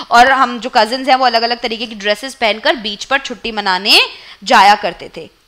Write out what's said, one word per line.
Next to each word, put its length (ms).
और 220
हम 280
जो 140
cousins 340
हैं 80
वो 100
अलग-अलग 340
तरीके 260
की 100
dresses 380
पहनकर 440
beach 260
पर 140
छुट्टी 340
मनाने 480
जाया 320
करते 400
थे, 120